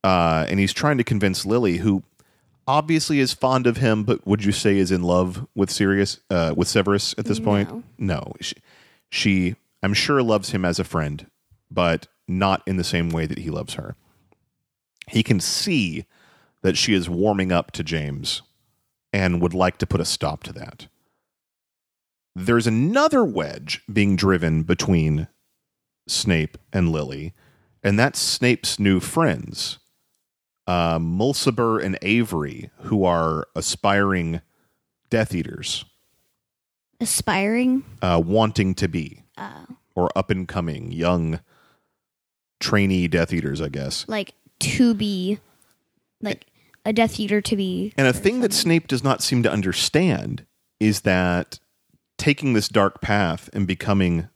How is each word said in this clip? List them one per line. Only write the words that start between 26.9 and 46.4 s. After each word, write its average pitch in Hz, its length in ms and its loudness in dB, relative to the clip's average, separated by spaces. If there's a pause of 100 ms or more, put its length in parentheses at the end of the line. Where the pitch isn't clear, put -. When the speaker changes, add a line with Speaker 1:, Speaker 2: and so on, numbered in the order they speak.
Speaker 1:
and 101 160 2
that's 139 200 2
Snape's - 600 0
new 98 220 4
friends, - 800 -4 (840)
uh, 85 320 2
Mulciber 113 840 0
and 92 180 -4
Avery, 87 680 -2 (140)
who 101 200 0
are 82 500 2
aspiring 92 840 -2 (720)
Death 110 260 0
Eaters. - 480 -6 (1160)
Speaker 2:
Aspiring? 233 840 0 (180)
Speaker 1:
Uh, 87 220 2
wanting 101 520 2
to 101 120 -2
be. 80 360 -8 (140)
Speaker 2:
Oh. 196 280 -16 (300)
Speaker 1:
Or 90 220 0
up 95 120 -2
and 92 180 -4
coming, 82 460 -6
young 82 480 0 (1200)
trainee 95 480 2
Death 85 240 0
Eaters, 76 260 -4
I 80 80 -4
guess. 69 400 -8
Speaker 2:
Like, 214 280 -8 (240)
to 240 340 2
be, 202 460 -2 (840)
like, - 240 -8 (400)